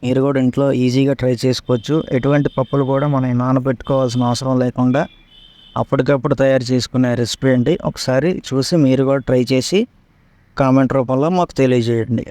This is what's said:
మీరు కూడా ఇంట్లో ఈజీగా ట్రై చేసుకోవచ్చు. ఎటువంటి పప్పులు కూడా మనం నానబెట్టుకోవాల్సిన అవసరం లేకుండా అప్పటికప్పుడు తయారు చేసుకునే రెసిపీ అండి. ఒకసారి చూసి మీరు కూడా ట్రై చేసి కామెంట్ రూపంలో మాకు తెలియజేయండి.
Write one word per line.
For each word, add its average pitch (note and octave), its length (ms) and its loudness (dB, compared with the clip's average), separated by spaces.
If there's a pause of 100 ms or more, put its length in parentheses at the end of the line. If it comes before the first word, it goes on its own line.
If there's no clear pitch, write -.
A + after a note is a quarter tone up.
మీరు B2+ 220 0
కూడా C#3 200 0
ఇంట్లో C#3 220 0 (160)
ఈజీగా C3+ 380 2
ట్రై B2+ 120 0 (100)
చేసుకోవచ్చు. B2+ 520 -2 (220)
ఎటువంటి C#3+ 380 2
పప్పులు - 360 -2
కూడా C#3 240 0
మనం B2+ 280 0
నానబెట్టుకోవాల్సిన B2+ 880 0
అవసరం C3 340 -2
లేకుండా B2+ 380 0 (800)
అప్పటికప్పుడు C#3 600 0
తయారు C3+ 300 2
చేసుకునే B2+ 380 0 (120)
రెసిపీ B2 340 -2
అండి. B2 180 2 (160)
ఒకసారి C3 400 -2 (180)
చూసి C3 260 -2 (120)
మీరు C3 240 2
కూడా C#3 180 0
ట్రై B2+ 140 2 (100)
చేసి C3 280 0 (800)
కామెంట్ C3 380 2
రూపంలో C3 300 0 (100)
మాకు F3 240 -2
తెలియజేయండి. A#2 680 0